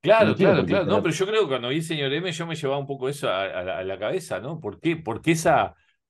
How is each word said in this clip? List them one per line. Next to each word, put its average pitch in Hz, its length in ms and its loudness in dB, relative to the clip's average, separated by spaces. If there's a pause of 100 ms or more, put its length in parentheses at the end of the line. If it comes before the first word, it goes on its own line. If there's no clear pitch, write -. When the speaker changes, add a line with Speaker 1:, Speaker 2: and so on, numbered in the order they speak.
Speaker 1:
Claro, 208 340 4
Speaker 2:
no - 0 -
tiene 196 180 6
Speaker 1:
claro, - 0 -
Speaker 2:
por - 140 2
qué 170 80 2
Speaker 1:
claro. 190 100 2
No, 202 160 2
Speaker 2:
tener - 0 -
Speaker 1:
pero 170 140 0
yo 185 100 0
creo 214 160 2
que 185 60 0
cuando 123 220 -2
vi 151 120 0
Señor 151 320 -2
M, 175 180 -2
yo 165 140 -6
me 165 100 -6
llevaba 143 240 -2
un 139 60 -6
poco 135 240 -4
eso 143 180 -4
a, 95 180 0
a 90 180 -4
la, 90 160 -4
a 95 40 -6
la 95 140 -6
cabeza, 110 420 -4
¿no? 147 200 -8
¿Por 104 200 -10
qué, 165 160 -2
por 180 280 -6
qué - 80 2
esa, 151 420 2 (360)